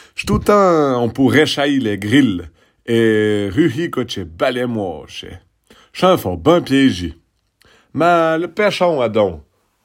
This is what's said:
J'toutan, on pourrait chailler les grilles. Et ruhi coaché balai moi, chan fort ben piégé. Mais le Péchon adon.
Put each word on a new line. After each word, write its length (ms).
J'toutan, 880
on 60
pourrait 360
chailler 340
les 180
grilles. 460
Et 640
ruhi 400
coaché 320
balai 420
moi, 400
chan 260
fort 200
ben 240
piégé. 560
Mais 440
le 120
Péchon 500
adon. 420